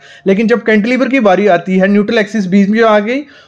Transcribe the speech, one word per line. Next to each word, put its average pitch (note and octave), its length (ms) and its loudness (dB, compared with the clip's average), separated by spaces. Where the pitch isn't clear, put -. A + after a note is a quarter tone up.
लेकिन G3 200 0
जब A3+ 160 0
कैंटिलीवर A#3 440 0
की C4 120 0
बारी G3+ 280 2
आती F#3 300 0
है, F#3 100 2
न्यूट्रल G3+ 300 0
एक्सिस G#3 280 -4
बीम G3 260 0
में A3 120 0
आ G#3+ 160 2
गई A#3+ 220 -4